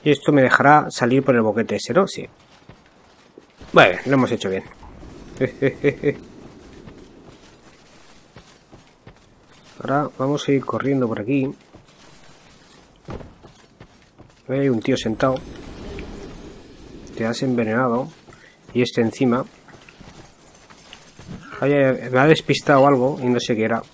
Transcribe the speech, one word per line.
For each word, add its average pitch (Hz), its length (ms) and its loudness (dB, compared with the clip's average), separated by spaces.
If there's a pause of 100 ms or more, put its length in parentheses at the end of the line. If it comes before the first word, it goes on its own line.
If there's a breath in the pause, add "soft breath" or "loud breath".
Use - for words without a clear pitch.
Y 151 80 2
esto 147 200 2
me 139 100 6
dejará 135 480 6
salir 127 340 2
por 135 120 2
el 117 60 2
boquete 107 360 -2
ese, - 160 -6
¿no? 190 140 4
Sí. - 200 -10 (1400)
Vale, 107 340 6
lo 135 80 0
hemos 127 180 2
hecho 101 180 -4
bien. 95 140 -4 (760)
<laughs> 139 760 -2 (3750)
Ahora 147 360 -2
vamos 143 300 -4
a 143 40 0
ir 135 140 0
corriendo 127 420 -2
por 110 140 -6
aquí. 131 280 -2 (3000)
Hay 139 180 0
un 117 140 0
tío 127 160 0
sentado. 127 380 -2 (1800)
Te 113 100 -6
has 113 180 -4
envenenado. 120 680 -2 (640 loud breath)
Y 120 80 0
este 120 200 -2
encima. 123 440 0 (2250)
Ay, 139 140 0
ay, 131 360 2
me 127 100 2
ha 143 80 6
despistado 143 600 4
algo 139 340 2
y 123 60 -2
no 120 140 2
sé 120 160 -2
qué 110 80 0
era. 113 160 0 (120)